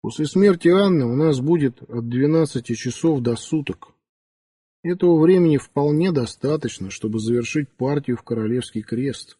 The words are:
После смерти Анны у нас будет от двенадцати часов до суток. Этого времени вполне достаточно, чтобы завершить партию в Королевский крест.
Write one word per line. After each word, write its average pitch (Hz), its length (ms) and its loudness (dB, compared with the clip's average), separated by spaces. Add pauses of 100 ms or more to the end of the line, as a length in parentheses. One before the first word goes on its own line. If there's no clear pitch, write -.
После 151 240 -6
смерти 185 440 4
Анны 180 360 4
у 117 80 -2
нас 143 280 2
будет 143 400 0
от 117 260 -8
двенадцати 139 680 0
часов 135 460 -2
до 120 160 0
суток. - 580 -8 (880)
Этого 175 380 2
времени 165 380 6
вполне 151 560 0
достаточно, 131 760 -4
чтобы 110 300 -6
завершить 120 500 -2
партию 139 460 -4
в - 80 -14
Королевский 113 580 -4
крест. 120 580 -8